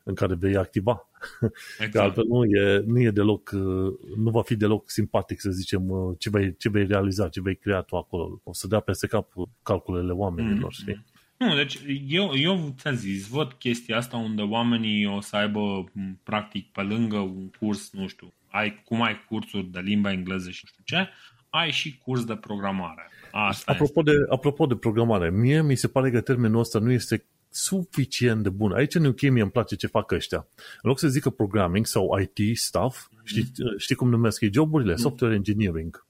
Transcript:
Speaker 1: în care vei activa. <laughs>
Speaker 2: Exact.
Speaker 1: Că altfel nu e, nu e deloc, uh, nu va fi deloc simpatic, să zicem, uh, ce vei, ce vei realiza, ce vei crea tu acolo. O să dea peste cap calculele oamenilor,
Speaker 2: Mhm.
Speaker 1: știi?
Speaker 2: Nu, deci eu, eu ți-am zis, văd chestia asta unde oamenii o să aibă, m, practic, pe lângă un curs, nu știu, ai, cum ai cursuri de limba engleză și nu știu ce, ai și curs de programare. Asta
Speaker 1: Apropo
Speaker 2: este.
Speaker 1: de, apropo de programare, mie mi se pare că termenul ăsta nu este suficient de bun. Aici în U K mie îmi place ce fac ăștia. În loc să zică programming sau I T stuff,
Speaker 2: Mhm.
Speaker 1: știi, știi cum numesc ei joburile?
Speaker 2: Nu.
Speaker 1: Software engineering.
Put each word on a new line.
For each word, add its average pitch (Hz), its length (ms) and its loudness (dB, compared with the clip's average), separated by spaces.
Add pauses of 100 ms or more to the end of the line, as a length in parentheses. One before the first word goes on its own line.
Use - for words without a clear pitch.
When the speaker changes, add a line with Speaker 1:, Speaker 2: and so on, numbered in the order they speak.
Speaker 1:
în 101 120 -6
care 95 200 0
vei 98 200 2
activa. 98 540 0 (300)
<laughs> 113 100 2 (300)
Speaker 2:
Exact. 110 120 -4
Speaker 1:
Că 110 100 2
altfel 101 260 2
nu 120 180 4
e, 101 400 4
nu 117 160 2
e 117 100 4
deloc, 101 420 2
uh, 95 400 -2 (240)
nu 110 140 2
va 110 100 2
fi 117 140 -2
deloc 104 340 0
simpatic, 101 500 -2
să 101 100 -4
zicem, 92 400 -2
uh, 92 300 -2
ce - 100 -6
vei, 98 280 2
ce - 120 -2
vei 104 160 2
realiza, 98 440 2
ce 95 120 -8
vei 95 140 -2
crea 95 260 0
tu - 140 -6
acolo. 87 480 -6
O 90 100 -14
să - 140 -8
dea 104 120 2
peste 101 280 -2
cap 104 240 -2 (320)
calculele 90 480 -2
oamenilor, 101 460 -2 (140)
Speaker 2:
Mhm. - 100 -16
Speaker 1:
știi? - 240 -10 (320)
Speaker 2:
Nu, 208 180 2
deci 139 240 -2 (280)
eu, 170 280 0
eu 156 420 0
ți-am 143 180 -4
zis, 98 320 -6
văd 135 260 -2
chestia 117 440 -2
asta 120 200 -4
unde 110 240 -4
oamenii 110 640 0
o 101 160 -2
să - 140 -6
aibă, 104 480 0 (100)
m, 95 300 -10
practic, 104 480 -6
pe 98 100 -8
lângă 107 360 -2
un 95 320 -6 (100)
curs, 104 340 -4
nu 95 140 -8
știu, - 260 -20 (140)
ai, - 380 -4
cum 113 160 -2
ai 110 260 -2
cursuri 104 440 -6
de 90 80 -10
limba 101 320 0
engleză 92 380 -4
și 90 140 -16
nu - 60 -20
știu - 140 -20 (140)
ce, 185 120 -2 (400)
ai 160 220 -2
și 139 260 -6
curs 127 280 -4
de 113 100 -6
programare. 95 760 -6 (220)
Asta 104 400 0
Speaker 1:
Apropo 147 280 2
Speaker 2:
este. 151 120 4
Speaker 1:
de, 147 60 6 (120)
apropo 143 360 2
de 123 100 2
programare, 107 560 2
mie 127 300 4
mi 143 140 4
se 120 120 0
pare 131 240 2
că 117 100 2
termenul 117 380 2
ăsta 113 200 0
nu 113 120 4
este 117 340 0 (240)
suficient 127 920 0
de 101 60 0
bun. 98 220 0
Aici 127 240 0
în 165 100 4
U 131 80 4
K - 80 -14
mie 131 200 4
îmi 98 100 2
place 107 240 0
ce 95 120 -2
fac - 240 0
ăștia. - 360 -2 (340)
În - 80 0
loc 135 100 2
să 160 80 2
zică 123 220 0
programming 101 560 2
sau 98 340 2
I 98 60 2 (280)
T 113 40 -4
stuff, - 540 -2
Speaker 2:
Mhm. - 140 -20
Speaker 1:
știi, 127 260 -2 (260)
știi - 180 -2
cum 127 140 2
numesc 113 320 2
ei 104 120 2
joburile? 151 380 2
Speaker 2:
Nu. 80 60 0
Speaker 1:
Software 127 380 0
engineering. 95 760 -2